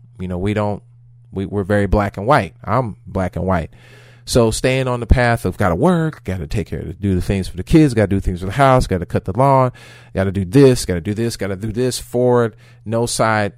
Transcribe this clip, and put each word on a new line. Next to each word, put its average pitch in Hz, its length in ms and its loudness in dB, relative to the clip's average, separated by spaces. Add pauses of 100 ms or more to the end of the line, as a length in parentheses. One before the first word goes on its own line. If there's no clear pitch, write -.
(200)
you 92 80 -8
know, 90 120 -6
we 101 160 -2
don't, 104 260 -2 (500)
we, 95 140 -6
we're 101 180 -4
very 101 220 2
black 101 320 -2
and 101 80 -8
white. 131 380 2
I'm 110 320 -2 (100)
black 92 300 -4
and 87 100 -4
white. 90 240 -2 (560)
So 117 240 2
staying 131 380 0
on 123 140 -4
the 113 40 -6
path 117 400 2
of 90 120 -4
gotta 90 180 0
work, 160 480 0
gotta 92 240 -6
take 104 180 -4
care 71 140 -8
of, 78 200 -10
do 98 140 0
the 90 80 0
things 95 260 -2
for - 100 -12
the 90 60 -6
kids, 156 300 4
gotta 107 140 2
do 98 120 0
things 92 200 -4
for 92 80 -8
the 98 60 -6
house, 131 340 4
gotta 87 180 -2
cut - 200 -4
the 95 120 -6
lawn, 131 340 2 (440)
gotta 98 160 0
do 95 140 -2
this, 127 400 6
gotta 87 160 -2
do 104 120 -4
this, 113 240 -4
gotta 98 180 -6
do 107 160 -6
this, 120 280 -4
forward, 123 560 0 (300)
no 113 200 -2
side, 110 520 0